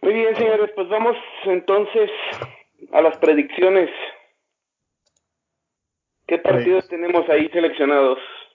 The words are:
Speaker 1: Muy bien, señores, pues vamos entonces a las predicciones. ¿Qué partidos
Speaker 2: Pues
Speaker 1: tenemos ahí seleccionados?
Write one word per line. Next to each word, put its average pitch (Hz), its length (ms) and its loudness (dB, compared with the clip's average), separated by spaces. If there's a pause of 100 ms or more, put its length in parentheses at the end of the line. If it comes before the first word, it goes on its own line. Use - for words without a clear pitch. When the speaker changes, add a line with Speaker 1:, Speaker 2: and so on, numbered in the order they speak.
Speaker 1:
Muy 202 120 2
bien, 226 220 2
señores, 214 400 0
pues 185 140 -6
vamos 220 260 0 (300)
entonces 196 640 0 (800)
a 156 100 4
las 160 160 2
predicciones. 160 720 2 (2500)
¿Qué 170 100 -2
partidos 170 480 0
Speaker 2:
Pues - 40 -20
Speaker 1:
tenemos 175 400 -2
ahí 156 240 2
seleccionados? 143 640 2 (360)